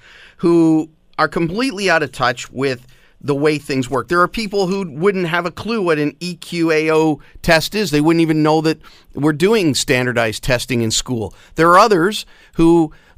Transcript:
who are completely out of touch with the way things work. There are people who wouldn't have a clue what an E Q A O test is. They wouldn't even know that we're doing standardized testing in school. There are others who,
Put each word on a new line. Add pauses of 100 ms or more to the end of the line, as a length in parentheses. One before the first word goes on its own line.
(360)
who (300)
are
completely
out
of
touch
with (340)
the
way
things
work.
There
are
people
who
wouldn't
have
a
clue
what
an
E
Q
A
O (200)
test
is.
They
wouldn't
even
know
that (360)
we're
doing
standardized
testing
in
school. (220)
There
are
others (300)
who, (260)